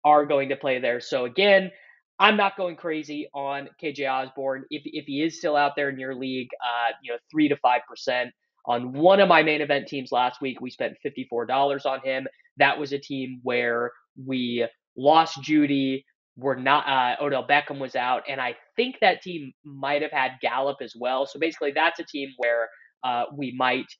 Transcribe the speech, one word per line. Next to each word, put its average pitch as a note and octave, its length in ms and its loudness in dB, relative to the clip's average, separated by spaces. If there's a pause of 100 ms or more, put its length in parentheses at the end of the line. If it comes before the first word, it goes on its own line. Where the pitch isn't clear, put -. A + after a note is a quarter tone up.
are D3 220 6
going C#3 220 0
to C3+ 80 -2
play C3 240 -2
there. A#2+ 180 0
So B2 280 -4
again, F#3+ 440 4 (480)
I'm G#3 180 6
not G3 200 0
going F3+ 180 -4
crazy D3+ 580 -8
on C#3 360 -6 (100)
K D#3 140 -6
J C3+ 140 -4
Osborn. C3 640 -4
If, D3 160 -8
if D3+ 180 -10
he C#3+ 180 -4
is D#3+ 160 -2
still D3+ 180 0
out C#3+ 200 2
there C#3+ 120 0
in C3+ 120 -6
your C3 160 -6
league, C3 320 -6 (120)
uh, A#2+ 400 -2
you B2 120 -10
know, A#2 60 -6 (120)
three D3+ 180 2
to C#3+ 100 2
five B2 300 2
percent B2 420 -4 (360)
on B2 260 -2
one F3+ 280 6
of F#3+ 80 8
my D#3+ 140 8
main D3+ 180 2
event C#3+ 260 0
teams C3+ 240 -8
last B2 300 0
week, C3 200 -6
we B2+ 80 -8
spent A2+ 340 -6
fifty-four B2 440 -6
dollars C#3 400 0
on C3 160 -2
him. C3 240 -4 (300)
That E3+ 220 4
was C#3 140 -6
a C#3+ 60 -4
team B2+ 460 -8
where A#2+ 480 0 (340)
we A#2+ 400 -2 (300)
lost D3+ 460 4
Jeudy, C#3 640 2 (320)
we're B2+ 200 -2
not, C#3+ 320 2
uh, C3 360 0
Odell C3 220 -2
Beckham C#3+ 320 2
was C3 160 -8
out, B2 340 -2
and C3+ 120 -6
I B2 160 -4 (180)
think B3+ 260 -2
that F#3 220 2
team D#3 300 -10 (120)
might C#3+ 380 -4
have D3+ 80 -4
had C3 220 0 (100)
Gallup C3+ 400 -2
as A#2 160 -12
well. C3 260 -2
So C#3+ 140 -10
basically, D#3 320 -4
that's D#3+ 300 0
a D#3+ 40 -10
team C#3 320 -10
where, A#2 320 0 (360)
uh, A#2+ 280 -2
we C3+ 240 -8
might B2+ 300 0 (140)